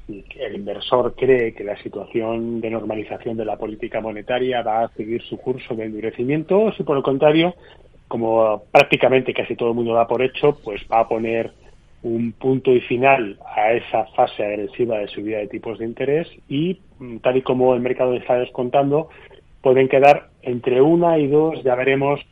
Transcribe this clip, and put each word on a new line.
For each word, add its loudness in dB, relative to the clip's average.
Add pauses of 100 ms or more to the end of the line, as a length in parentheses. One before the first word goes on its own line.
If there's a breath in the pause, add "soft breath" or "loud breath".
si -14 (140)
el -10
inversor -2
cree 2
que -12
la -6
situación -6
de -6
normalización -8
de -6
la -6
política -8
monetaria -4
va -2
a -4
seguir -8
su -12
curso -6
de -6
endurecimiento, -2
o 2
si -8
por 0
el 0
contrario, 2 (500 soft breath)
como 0
prácticamente 4
casi -6
todo -2
el -2
mundo -2
da 4
por 0
hecho, 0
pues -10 (100)
va 6
a 2
poner -2 (540 soft breath)
un -4
punto 0
y 6
final 2 (160)
a 2
esa -2 (100)
fase 0
agresiva -4
de -6
subida -8
de -6
tipos -10
de -6
interés -4 (200)
y, -4 (220)
mm, -14
tal 0
y 2
como 2
el 0
mercado 0
está 0
descontando, 0 (520 loud breath)
pueden 4
quedar 4 (140)
entre 0
una 4
y 2
dos, 2
ya 2
veremos, 2 (120)